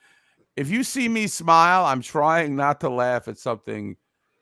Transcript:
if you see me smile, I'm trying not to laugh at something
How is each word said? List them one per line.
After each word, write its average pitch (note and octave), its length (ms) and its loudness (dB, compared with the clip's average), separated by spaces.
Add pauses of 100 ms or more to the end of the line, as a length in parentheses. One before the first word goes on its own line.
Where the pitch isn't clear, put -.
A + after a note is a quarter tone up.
(560)
if C#3 140 -6
you A#3 140 -2
see C4 260 -4
me A3 180 -2
smile, E3+ 580 4
I'm C3 160 0
trying D3+ 540 0
not C#3+ 260 0
to D#3 80 -2
laugh B2 380 -2
at G#2+ 100 -12
something G#2 580 -8 (460)